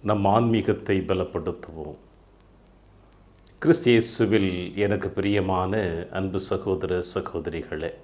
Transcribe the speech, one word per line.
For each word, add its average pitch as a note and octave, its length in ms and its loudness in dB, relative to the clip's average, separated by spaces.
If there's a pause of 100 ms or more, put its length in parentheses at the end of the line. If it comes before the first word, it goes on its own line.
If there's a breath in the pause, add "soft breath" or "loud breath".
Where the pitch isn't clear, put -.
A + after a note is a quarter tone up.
நம் G2+ 220 2
ஆன்மீகத்தை G#2+ 720 2
பலப்படுத்துவோம். D#2+ 960 -6 (1600)
கிறிஸ்து E3 340 4
இயேசுவில் G2 840 2
எனக்கு G2+ 340 0
பிரியமான F#2+ 1000 0
அன்பு F#2+ 280 -2
சகோதர F#2 640 -2 (120)
சகோதரிகளே E2 800 -6 (100)